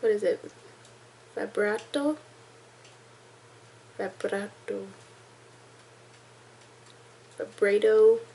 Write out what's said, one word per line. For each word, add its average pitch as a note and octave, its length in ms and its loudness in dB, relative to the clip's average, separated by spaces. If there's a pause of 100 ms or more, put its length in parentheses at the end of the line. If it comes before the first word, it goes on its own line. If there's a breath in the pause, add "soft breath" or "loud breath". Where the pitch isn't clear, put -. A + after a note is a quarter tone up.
what A3+ 120 0
is G#3 120 0
it? - 160 0 (960)
Vibrato? A3+ 800 -4 (1800)
Vibrato. G3+ 880 -8 (2500)
Vibrato. A3 840 4 (160)